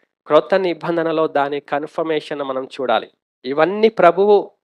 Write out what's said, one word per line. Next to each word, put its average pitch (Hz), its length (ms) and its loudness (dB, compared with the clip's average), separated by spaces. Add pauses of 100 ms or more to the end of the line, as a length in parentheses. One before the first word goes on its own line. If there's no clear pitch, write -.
(280)
క్రొత్త - 280 2
నిబంధనలో 165 720 -2
దాని 143 320 -2
కన్ఫర్మేషన్ 151 840 -6
మనం 131 200 -6
చూడాలి. 123 460 -4 (360)
ఇవన్నీ 175 440 2
ప్రభువు 190 640 2 (120)